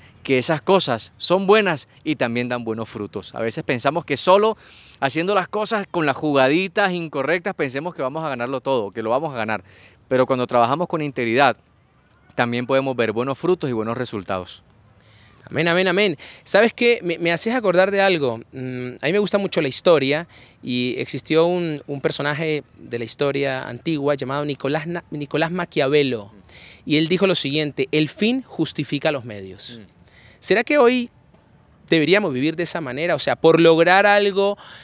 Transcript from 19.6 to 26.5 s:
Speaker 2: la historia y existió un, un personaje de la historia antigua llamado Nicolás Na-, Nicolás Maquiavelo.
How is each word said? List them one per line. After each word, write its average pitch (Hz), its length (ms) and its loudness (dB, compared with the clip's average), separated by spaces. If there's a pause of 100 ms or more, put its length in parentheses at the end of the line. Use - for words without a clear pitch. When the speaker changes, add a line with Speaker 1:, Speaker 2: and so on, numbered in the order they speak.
Speaker 2:
la 143 80 -2
historia 147 580 2 (340)
y 123 360 -2
existió 156 480 0
un, 170 420 -2
un 143 140 -8
personaje 147 640 -2 (120)
de 117 220 -10
la 117 60 -6
historia 139 600 -2
antigua 143 500 -4
llamado 139 280 -6
Nicolás 147 440 -4
Na-, 170 220 -8
Nicolás 151 400 -4
Maquiavelo. 139 840 0 (520)